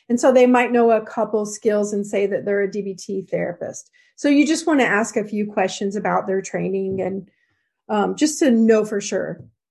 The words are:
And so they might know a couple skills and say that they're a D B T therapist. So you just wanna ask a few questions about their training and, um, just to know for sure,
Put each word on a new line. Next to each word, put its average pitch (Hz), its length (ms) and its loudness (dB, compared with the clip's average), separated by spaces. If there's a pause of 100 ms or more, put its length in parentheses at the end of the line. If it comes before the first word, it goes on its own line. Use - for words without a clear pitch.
And 240 100 2
so 262 140 4
they 247 140 6
might 247 260 4
know 233 180 4
a 220 140 2
couple 214 400 -4
skills 208 480 -2
and 202 140 -4
say 202 200 0
that 196 200 -4
they're 202 160 0
a 196 80 -2
D 202 100 -6
B 196 140 -8
T 190 260 -8 (100)
therapist. - 600 -8 (260)
So 294 140 0
you 285 160 4
just 311 200 -2
wanna 285 180 4
ask 208 300 0
a 208 100 0
few 208 280 -4
questions 196 440 -2
about 190 300 -2
their 190 140 -2
training 190 600 -4
and, 190 260 -6 (640)
um, 196 260 0
just 302 220 0
to 294 120 4
know 220 360 4
for 202 160 -4
sure, - 420 -6 (260)